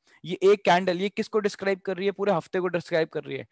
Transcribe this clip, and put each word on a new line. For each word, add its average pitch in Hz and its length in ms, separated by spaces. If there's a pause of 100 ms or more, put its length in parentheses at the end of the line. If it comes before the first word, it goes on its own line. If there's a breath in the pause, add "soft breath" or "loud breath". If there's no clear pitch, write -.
(240 soft breath)
ये 165 200
एक 202 220
कैंडल, 180 320
ये 196 120
किसको 214 300
डिस्क्राइब 196 420
कर 185 160
रही 190 80
है, 196 80
पूरे 196 180
हफ्ते 175 280
को 180 100
डिस्क्राइब 170 400
कर 147 140
रही 139 140
है। 123 140